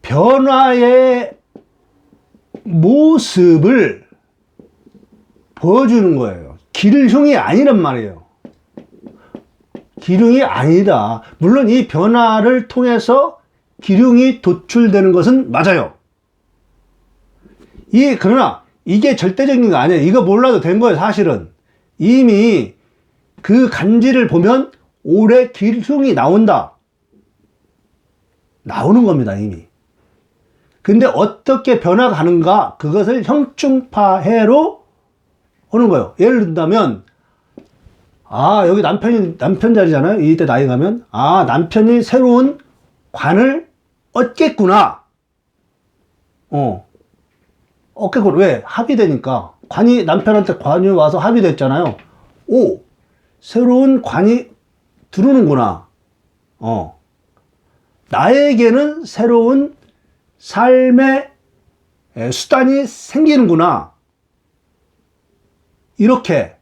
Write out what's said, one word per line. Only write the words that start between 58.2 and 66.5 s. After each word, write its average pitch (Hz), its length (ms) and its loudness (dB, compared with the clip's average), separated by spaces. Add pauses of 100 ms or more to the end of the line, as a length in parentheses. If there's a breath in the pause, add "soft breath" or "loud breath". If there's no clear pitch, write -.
새로운 240 720 0 (600)
삶의, 254 920 0 (840)
에, 120 140 -6
수단이 262 560 -2
생기는구나. 175 1040 -2 (2000)
이렇게. 202 640 -2